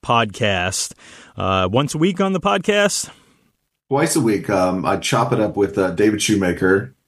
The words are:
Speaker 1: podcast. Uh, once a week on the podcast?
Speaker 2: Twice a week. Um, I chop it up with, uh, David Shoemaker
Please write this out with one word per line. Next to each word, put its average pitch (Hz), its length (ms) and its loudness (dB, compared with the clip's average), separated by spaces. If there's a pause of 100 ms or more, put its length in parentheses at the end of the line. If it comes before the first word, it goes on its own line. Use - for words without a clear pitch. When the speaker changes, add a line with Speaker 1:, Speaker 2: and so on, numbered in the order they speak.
Speaker 1:
podcast. 101 920 -2 (420)
Uh, 95 340 0
once 131 240 -2
a 156 40 -6
week 180 220 0
on 190 120 0
the 185 80 -2
podcast? 202 720 0 (760)
Speaker 2:
Twice 147 280 0
a 160 40 2
week. 107 300 0
Um, 92 340 0
I 80 120 0
chop - 360 -2
it 117 80 0
up 107 160 -2
with, 98 220 0
uh, 92 120 2
David 104 300 2
Shoemaker 95 760 2 (140)